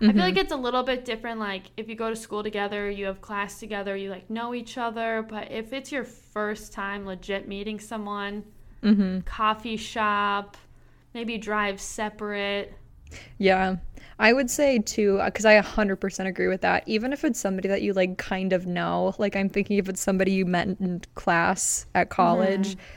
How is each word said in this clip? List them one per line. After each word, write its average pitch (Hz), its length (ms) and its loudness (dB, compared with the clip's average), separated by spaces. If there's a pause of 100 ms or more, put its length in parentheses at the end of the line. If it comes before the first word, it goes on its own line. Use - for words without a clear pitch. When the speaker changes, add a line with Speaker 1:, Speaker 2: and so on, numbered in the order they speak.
Speaker 1:
I - 40 -
feel 214 60 10
Speaker 2:
Mm-hmm. 208 100 6
Speaker 1:
like 370 160 4
it's 381 160 0
a 302 40 -2
little 247 280 0
bit 254 200 -2
different, 226 360 -6
like, 190 360 -6
if 220 120 -10
you 226 80 -10
go 226 140 -4
to 226 60 -4
school 214 280 -8
together, 202 440 -4
you 196 180 -6
have 190 140 -6
class 202 380 -8
together, 202 380 -6
you, 196 140 -8
like, 185 200 -12
know 233 240 -6
each 240 240 -8
other. 226 500 -2
But 214 220 -10
if 220 220 -8
it's 269 180 -8
your 262 140 -4
first 214 680 -8
time 202 340 -6
legit 196 420 -6
meeting 208 320 -8
someone, 208 640 -8 (400)
Speaker 2:
Mm-hmm. 196 360 4
Speaker 1:
coffee 220 560 -2
shop, 202 800 -2 (580)
maybe 233 220 -6
drive 208 440 -2
separate. 208 920 -4 (640)
Speaker 2:
Yeah. 185 380 4 (440)
I 220 120 8
would 254 180 4
say, 277 280 4
too, 202 400 2
uh, 190 120 2
'cause 214 140 -4
I 214 100 10
a 202 80 8
hundred 202 340 0
percent 190 320 -4
agree 185 180 0
with 185 140 0
that. - 260 2
Even 220 260 0
if 285 120 -6
it's 262 160 2
somebody 190 280 -2
that 196 140 2
you, 202 100 0
like, 185 260 0
kind 190 340 -2
of 185 160 2
know, 175 500 0
like, 202 160 0
I'm 196 140 2
thinking 202 300 2
if 190 100 2
it's 190 120 -4
somebody 190 300 2
you 190 160 2
met 175 220 2 (100)
in 180 220 -2 (160)
class 175 680 2 (100)
at 180 120 2
college, 190 680 2
Speaker 1:
Mm-hmm. - 40 -16 (160)